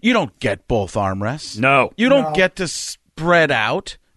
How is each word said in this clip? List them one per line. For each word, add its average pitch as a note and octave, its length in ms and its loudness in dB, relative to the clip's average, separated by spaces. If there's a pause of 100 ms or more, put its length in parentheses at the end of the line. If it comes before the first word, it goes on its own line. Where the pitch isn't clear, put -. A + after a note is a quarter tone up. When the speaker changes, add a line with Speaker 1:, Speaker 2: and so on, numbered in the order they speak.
Speaker 1:
you A#3 100 4
don't F3 280 -2
get G2+ 280 -4
both G#2 240 -2
armrests. G#2 680 -4
Speaker 2:
No. C3 380 2
Speaker 1:
You A#3+ 140 2
don't C#4 140 4
Speaker 3:
No. D#3 100 -4
Speaker 1:
get F#3 220 0
to F3+ 120 -6
spread - 800 0
out B2 460 -2 (200)